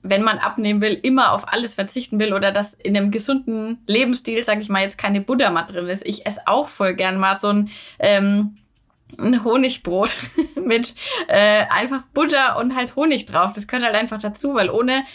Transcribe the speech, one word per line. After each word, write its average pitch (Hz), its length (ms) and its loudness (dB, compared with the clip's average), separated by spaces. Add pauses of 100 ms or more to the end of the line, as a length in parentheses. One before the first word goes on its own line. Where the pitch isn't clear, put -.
wenn 196 220 0
man 214 160 2
abnehmen 208 420 0
will, 214 120 2
immer 262 400 2
auf - 180 -4
alles 233 240 -4
verzichten 208 440 -4
will 214 140 0
oder 196 180 2
dass 208 220 -2
in 202 240 -2
einem 202 140 2
gesunden 226 760 -4
Lebensstil, 233 580 0
sag 208 160 0
ich 214 100 -10
mal, 190 120 2
jetzt 196 160 -4
keine 202 240 0
Butter 233 300 2
mehr 170 120 0
drin 175 240 -8
ist. 190 180 -6
Ich - 200 -6
esse 208 200 -6
auch 277 220 2
voll 185 280 -2
gern 190 240 -2
mal 190 160 2
so 208 140 -2
ein, 208 200 2 (300)
ähm, 202 580 2 (640)
ein 233 240 2
Honigbrot 233 720 0 (220)
<laughs> 311 180 -2
mit, 240 400 -2 (320)
äh, 208 420 4
einfach 247 340 -2 (100)
Butter 277 440 2
und 254 180 -2
halt 247 200 -4
Honig 285 300 0
drauf. 190 280 0
Das 208 140 -10
gehört 247 180 -4
halt 220 100 0
einfach 220 240 -2
dazu, 214 360 -6
weil 196 140 2
ohne 254 340 0 (120)